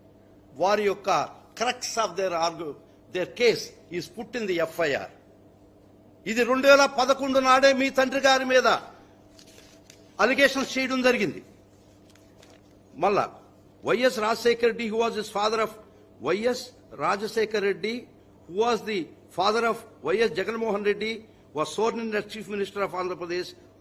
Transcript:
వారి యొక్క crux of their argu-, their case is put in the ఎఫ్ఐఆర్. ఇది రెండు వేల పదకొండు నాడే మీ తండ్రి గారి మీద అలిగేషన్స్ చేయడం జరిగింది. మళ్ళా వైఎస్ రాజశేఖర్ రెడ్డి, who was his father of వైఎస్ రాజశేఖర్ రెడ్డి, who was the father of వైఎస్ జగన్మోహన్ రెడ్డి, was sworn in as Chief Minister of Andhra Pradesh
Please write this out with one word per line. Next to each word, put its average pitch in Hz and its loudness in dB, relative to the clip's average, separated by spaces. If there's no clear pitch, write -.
వారి 208 2
యొక్క 190 -4
crux 240 -2
of 196 -2
their 185 -2
argu-, 160 -6
their 180 -4
case 226 2
is 160 -10
put 226 -14
in 220 -6
the 180 0
ఎఫ్ఐఆర్. 139 -2
ఇది 220 2
రెండు 262 2
వేల 277 8
పదకొండు 262 2
నాడే 262 8
మీ 269 2
తండ్రి 262 0
గారి 262 4
మీద 247 6
అలిగేషన్స్ 262 2
చేయడం 262 -2
జరిగింది. 202 -2
మళ్ళా 180 2
వైఎస్ 220 2
రాజశేఖర్ 233 2
రెడ్డి, 233 -6
who 220 -2
was 220 -4
his 196 -10
father 214 0
of 214 -8
వైఎస్ 214 -2
రాజశేఖర్ 208 -2
రెడ్డి, 196 -4
who 165 -16
was 233 0
the 202 -2
father 214 0
of 226 -4
వైఎస్ 214 2
జగన్మోహన్ 208 -4
రెడ్డి, 208 -4
was 147 -2
sworn 226 -2
in 226 -6
as 202 -4
Chief 214 -14
Minister 202 -6
of 160 -8
Andhra 180 -6
Pradesh 175 -6